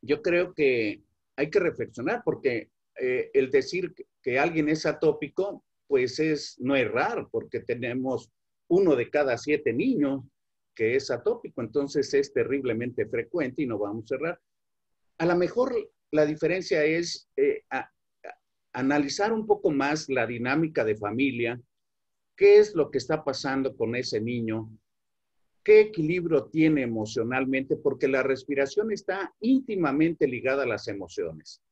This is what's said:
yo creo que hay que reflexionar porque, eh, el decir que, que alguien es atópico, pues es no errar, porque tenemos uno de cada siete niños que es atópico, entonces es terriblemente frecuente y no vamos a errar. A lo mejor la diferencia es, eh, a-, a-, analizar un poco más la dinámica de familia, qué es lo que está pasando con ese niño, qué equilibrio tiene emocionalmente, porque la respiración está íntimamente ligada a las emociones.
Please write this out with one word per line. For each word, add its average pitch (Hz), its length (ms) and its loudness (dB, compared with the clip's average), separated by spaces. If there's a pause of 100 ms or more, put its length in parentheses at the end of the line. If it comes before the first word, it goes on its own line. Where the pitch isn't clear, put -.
yo 147 200 -2
creo 180 320 0
que 120 480 0 (340)
hay 151 140 -2
que 202 100 2
reflexionar 170 640 -4
porque, 123 460 -2 (300)
eh, 127 340 -2
el 135 160 2
decir 151 440 0
que, - 120 -18 (160)
que 123 160 -2
alguien 156 320 0
es 156 160 -2
atópico, 156 800 -2 (240)
pues 127 320 0
es 156 400 -2
no 131 160 0
errar, 131 560 0
porque 113 300 -6
tenemos 123 720 -6 (360)
uno 175 280 4
de 120 140 -2
cada 135 280 0
siete 147 360 -2
niños 143 480 0 (540)
que 113 200 0
es 139 160 -2
atópico, 165 500 -4
entonces 139 520 -2
es 139 200 2
terriblemente 123 720 -2
frecuente 127 580 -4
y 131 40 -2
no 113 120 -4
vamos 107 320 -6
a 135 40 -2
errar. 160 240 -6 (760)
A 165 80 -2
lo 175 100 4
mejor 233 380 0 (380)
la 151 140 4
diferencia 160 600 0
es, 165 500 -2
eh, 143 340 2
a-, 131 100 -4
a-, - 120 -12 (840)
analizar 143 600 0
un 220 140 -2
poco 202 240 2
más 143 360 0
la 123 200 0
dinámica 131 560 0
de 107 120 2
familia, 117 640 -2 (760)
qué 202 240 8
es 208 160 4
lo 151 160 0
que 139 80 -2
está 156 240 -4
pasando 135 520 -4
con 117 200 -2
ese 120 260 -4
niño, 113 480 -4 (960)
qué 214 180 8
equilibrio 170 640 0
tiene 156 380 2
emocionalmente, 123 920 -2
porque 135 320 -2
la 131 160 2
respiración 139 680 -2
está 190 480 -6
íntimamente 170 880 2
ligada 131 360 -2
a 127 40 0
las 107 200 -4
emociones. 90 760 -8 (100)